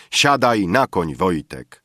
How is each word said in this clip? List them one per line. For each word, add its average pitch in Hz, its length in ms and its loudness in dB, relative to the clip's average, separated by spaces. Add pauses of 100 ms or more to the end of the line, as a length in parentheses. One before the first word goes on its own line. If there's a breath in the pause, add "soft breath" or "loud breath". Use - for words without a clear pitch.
(120)
Siadaj 123 560 2
na 120 200 2
koń, 80 280 -4
Wojtek, 76 680 -6